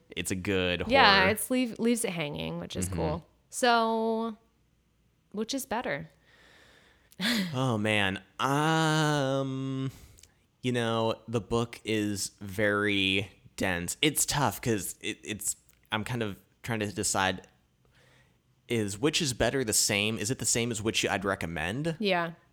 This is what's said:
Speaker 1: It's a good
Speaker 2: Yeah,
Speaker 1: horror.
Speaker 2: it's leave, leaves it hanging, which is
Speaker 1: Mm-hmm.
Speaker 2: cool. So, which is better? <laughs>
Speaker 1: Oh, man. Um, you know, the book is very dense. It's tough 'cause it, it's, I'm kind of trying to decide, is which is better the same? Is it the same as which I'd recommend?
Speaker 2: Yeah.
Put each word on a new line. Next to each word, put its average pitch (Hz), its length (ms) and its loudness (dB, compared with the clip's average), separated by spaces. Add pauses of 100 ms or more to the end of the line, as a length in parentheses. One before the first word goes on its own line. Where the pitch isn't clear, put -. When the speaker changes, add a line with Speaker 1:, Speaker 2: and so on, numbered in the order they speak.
(160)
Speaker 1:
It's - 140 -4
a - 60 -2
good 90 500 0
Speaker 2:
Yeah, 226 320 6
Speaker 1:
horror. 190 120 4
Speaker 2:
it's - 200 -2
leave, 254 280 0
leaves 233 280 0
it 190 60 -4
hanging, 160 480 -6
which - 160 -10
is 175 100 -2
Speaker 1:
Mm-hmm. - 100 -4
Speaker 2:
cool. 160 300 -2 (240)
So, 226 880 0 (960)
which 220 200 -6
is 269 140 -6
better? 185 420 -4 (1120)
<laughs> 190 360 0
Speaker 1:
Oh, 127 240 2
man. 104 420 2 (180)
Um, 135 1500 0 (720)
you 123 100 0
know, 113 420 2 (120)
the 117 140 0
book 117 440 -2
is 104 560 0
very 101 880 2 (260)
dense. 87 460 -2
It's 151 240 2
tough 131 340 0
'cause 107 400 -2
it, 104 240 -6
it's, - 320 -6 (340)
I'm 107 140 -2
kind 123 180 -4
of 98 140 -6 (260)
trying 113 180 -4
to 104 120 -2
decide, 95 540 0 (1200)
is 104 300 0
which 151 240 2
is 139 100 -2
better 127 320 0
the 107 80 -2
same? 107 460 2
Is 104 120 -2
it 131 80 -4
the - 80 -6
same 120 240 0
as 110 120 -4
which 110 240 0
I'd 95 180 0
recommend? 95 720 -2
Speaker 2:
Yeah. 175 340 0 (200)